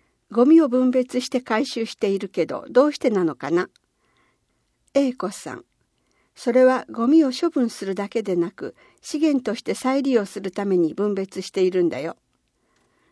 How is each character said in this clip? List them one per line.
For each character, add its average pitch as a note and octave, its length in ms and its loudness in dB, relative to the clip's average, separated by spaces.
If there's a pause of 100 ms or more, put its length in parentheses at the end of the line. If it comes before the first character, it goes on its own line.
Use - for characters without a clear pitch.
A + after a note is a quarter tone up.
(300)
ゴ A#3 140 4
ミ D#4+ 160 8
を D4+ 80 2
分 B3+ 220 2
別 B3+ 320 0
し - 80 -10
て B3 100 -2
回 A#3 240 -2
収 A3+ 220 -6
し - 100 -14
て G3+ 140 -2
い G3 80 0
る F#3+ 100 -8
け F3 160 -2
ど、 - 240 -8
ど B3 200 4
う G3 40 -2
し - 60 -12
て C#4+ 100 0
な G3 160 0
の D#3 100 -2
か C#3 160 -8
な？ F3 200 -2 (1200)
英 C4+ 220 2
子 F#3+ 160 -8
さ C#3+ 240 -14
ん、 - 100 -18 (680)
そ - 180 -4
れ B3+ 140 6
は B3+ 240 2
ゴ A3+ 160 -4
ミ D#4 180 6
を C4 80 0
処 E4 160 -2
分 B3 220 0
す - 160 -12
る G3 80 -4
だ G3+ 160 -6
け A3+ 120 -4
で G3 140 -2
な E3+ 140 0
く、 - 260 -12 (240)
資 - 180 -10
源 C#4+ 240 2
と G#3+ 120 -4
し - 80 -12
て - 120 -4
再 C4 280 -2
利 C4+ 100 -2
用 G#3+ 140 2
す - 120 -12
る G3 120 -8
た G3+ 160 -6
め F#3+ 100 2
に E3+ 160 2
分 G#3 220 -2
別 F#3+ 260 -8
し - 100 -12
て F#3+ 120 0
い F#3 80 2
る F#3 120 0
ん F3 60 2
だ B2+ 120 -6
よ。 D#3+ 180 -10 (920)